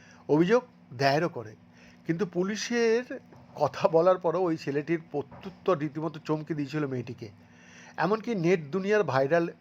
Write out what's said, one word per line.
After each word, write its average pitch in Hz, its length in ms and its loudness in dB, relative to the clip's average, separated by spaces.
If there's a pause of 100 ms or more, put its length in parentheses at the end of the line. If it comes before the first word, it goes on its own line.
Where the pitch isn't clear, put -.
(300)
অভিযোগ 175 340 4 (300)
দায়েরও 139 360 2
করে। 110 260 -12 (520)
কিন্তু 170 180 -2
পুলিশের 226 960 -2 (360)
কথা 143 320 0
বলার 175 300 4
পরও 175 240 -2
ওই 165 160 0
ছেলেটির 151 440 -2 (100)
প্রত্যুত্তর 147 680 -4
রীতিমতো 151 480 -6
চমকে 156 280 -4
দিয়েছিল 147 340 -4
মেয়েটিকে। 127 420 -8 (680)
এমনকি 214 380 0
নেট 170 360 0
দুনিয়ার 196 320 0
ভাইরাল 143 460 2 (120)